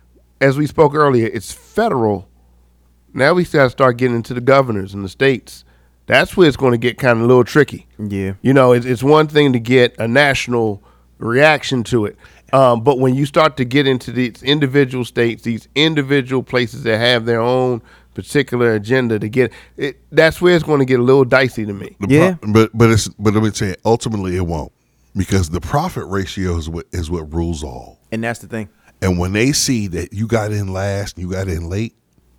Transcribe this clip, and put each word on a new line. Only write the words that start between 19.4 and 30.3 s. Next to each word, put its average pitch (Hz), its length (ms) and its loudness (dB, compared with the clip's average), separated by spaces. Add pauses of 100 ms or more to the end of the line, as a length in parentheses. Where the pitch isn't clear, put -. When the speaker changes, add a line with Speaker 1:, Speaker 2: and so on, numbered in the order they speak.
Speaker 1:
it, 135 200 -8 (140)
that's 156 300 2
where 180 140 4
it's 156 100 0
gonna 143 200 2
get 127 140 2
a 120 40 0
little 131 220 4
dicey 123 400 0
to 104 80 -8
me. 98 280 -14
Speaker 3:
The 101 120 -4
Speaker 2:
Yeah. 175 220 4
Speaker 3:
pro-, 104 160 -6
but, 110 220 4
but 113 180 4
it's, 110 160 0 (100)
but 104 160 0
let 107 100 2
me 107 80 0
tell 101 180 -6
you, 90 60 -6 (100)
ultimately 104 500 -2
it 92 100 -2
won't, 82 280 -6 (420)
because 95 340 -2
the 87 120 -6
profit 143 460 -4
ratio 92 500 -4
is 80 120 -6
what, 82 220 -10
is 82 180 -6
what 78 240 -8
rules 82 300 -4
all. 62 340 -16 (140)
Speaker 2:
And 110 120 -6
that's 117 160 -6
the 101 80 -20
thing. 110 200 -10 (340)
Speaker 3:
And 92 160 0
when 90 160 -4
they 123 200 2
see 113 340 -2
that 85 260 -8
you 107 140 -4
got 107 240 -4